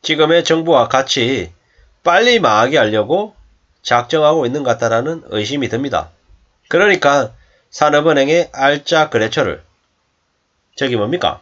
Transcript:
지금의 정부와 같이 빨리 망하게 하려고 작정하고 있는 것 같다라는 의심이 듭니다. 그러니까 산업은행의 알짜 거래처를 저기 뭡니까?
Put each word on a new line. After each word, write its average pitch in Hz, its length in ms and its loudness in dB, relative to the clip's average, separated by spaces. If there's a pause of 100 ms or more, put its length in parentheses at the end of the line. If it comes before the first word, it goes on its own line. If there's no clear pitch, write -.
지금의 160 420 2
정부와 160 440 2
같이 127 640 -2 (500)
빨리 226 360 2
망하게 127 400 2
하려고 120 560 0 (480)
작정하고 151 640 0
있는 139 160 -4
것 127 100 -2
같다라는 117 540 -2
의심이 120 420 -6
듭니다. 117 420 -6 (580)
그러니까 143 640 0 (380)
산업은행의 151 800 0
알짜 147 560 0
거래처를 110 540 -2 (1120)
저기 127 200 -4
뭡니까? 110 460 -4